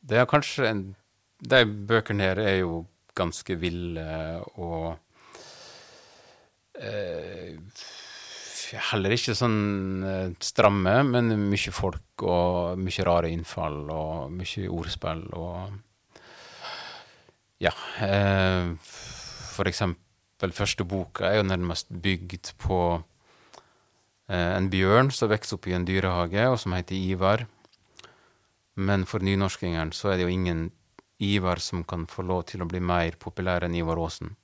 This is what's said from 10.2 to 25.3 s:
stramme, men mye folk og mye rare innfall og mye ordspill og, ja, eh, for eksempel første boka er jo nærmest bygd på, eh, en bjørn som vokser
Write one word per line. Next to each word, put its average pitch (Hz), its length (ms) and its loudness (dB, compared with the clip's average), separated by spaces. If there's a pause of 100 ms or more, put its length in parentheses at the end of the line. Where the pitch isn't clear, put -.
stramme, 101 520 6 (120)
men 120 240 4 (180)
mye 98 240 0
folk - 500 -6
og 90 580 2
mye 92 240 0
rare 85 280 4
innfall 76 560 -4
og 78 460 -4
mye 92 340 -6
ordspill 85 560 -4 (120)
og, 90 400 -8 (1800)
ja, 87 140 4 (260)
eh, 95 800 4
for - 920 -8
eksempel - 840 -4
første 101 320 -2
boka 92 400 -2
er 104 140 4
jo 98 80 2
nærmest 87 420 -2
bygd 90 680 -4
på, 87 460 2 (1300)
eh, 90 280 0
en 95 120 2
bjørn 101 420 6
som 117 180 0
vokser 107 260 0